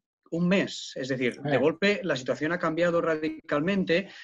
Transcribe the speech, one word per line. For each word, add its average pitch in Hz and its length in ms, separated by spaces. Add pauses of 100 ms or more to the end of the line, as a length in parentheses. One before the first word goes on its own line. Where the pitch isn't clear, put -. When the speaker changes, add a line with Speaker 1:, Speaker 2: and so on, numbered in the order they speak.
(300)
Speaker 1:
un 175 180
mes. - 480
Es 131 120
decir, 127 340
de 143 140
Speaker 2:
Eh. - 20
Speaker 1:
golpe 180 460
la 160 120
situación 127 360
ha 175 80
cambiado 170 420
radicalmente 165 1080 (140)